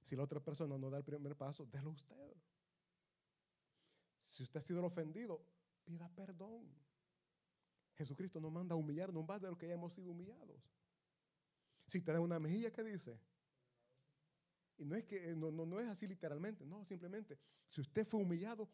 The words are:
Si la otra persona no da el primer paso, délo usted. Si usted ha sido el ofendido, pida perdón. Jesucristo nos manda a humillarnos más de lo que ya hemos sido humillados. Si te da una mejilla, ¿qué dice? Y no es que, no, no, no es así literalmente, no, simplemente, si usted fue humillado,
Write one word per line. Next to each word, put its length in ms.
Si 140
la 80
otra 200
persona 340
no 120
da 80
el 60
primer 340
paso, 280
délo 260
usted. 440
Si 160
usted 160
ha 40
sido 160
el 60
ofendido, 600
pida 240
perdón. 600
Jesucristo 480
nos 100
manda 240
a 20
humillarnos 480
más 160
de 80
lo 80
que 100
ya 60
hemos 200
sido 180
humillados. 500
Si 140
te 100
da 80
una 200
mejilla, 320
¿qué 120
dice? 360
Y 80
no 100
es 100
que, 300
no, 160
no, 140
no 140
es 80
así 200
literalmente, 580
no, 180
simplemente, 560
si 100
usted 260
fue 140
humillado, 540